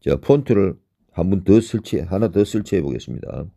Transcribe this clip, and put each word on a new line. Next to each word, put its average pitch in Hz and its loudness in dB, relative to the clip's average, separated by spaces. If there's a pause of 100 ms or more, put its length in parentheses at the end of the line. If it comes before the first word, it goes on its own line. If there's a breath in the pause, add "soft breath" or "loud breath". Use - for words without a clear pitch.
자, 69 0
폰트를 113 2 (340)
한 87 -2
번 98 0
더 104 6
설치, 113 -6
하나 95 -2
더 101 2
설치해 104 -2
보겠습니다. 65 -8